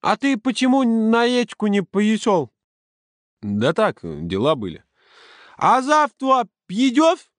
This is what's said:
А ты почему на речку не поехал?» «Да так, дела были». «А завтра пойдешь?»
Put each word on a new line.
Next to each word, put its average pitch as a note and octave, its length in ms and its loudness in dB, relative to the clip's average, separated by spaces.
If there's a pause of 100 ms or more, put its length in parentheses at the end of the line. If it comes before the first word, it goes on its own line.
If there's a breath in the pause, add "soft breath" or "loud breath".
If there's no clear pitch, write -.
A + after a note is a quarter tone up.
А G#3 160 0
ты C#4 200 -2
почему C4 480 0
на A3+ 420 2
речку B3 400 -2
не G3+ 160 0
поехал?» G3+ 680 -2 (880)
«Да G#2+ 300 -2
так, F#3+ 300 -2
дела F2 520 -2
были». F#2+ 300 -10 (720 soft breath)
«А A#3 260 2
завтра C4+ 640 0 (220)
пойдешь?» C4+ 720 0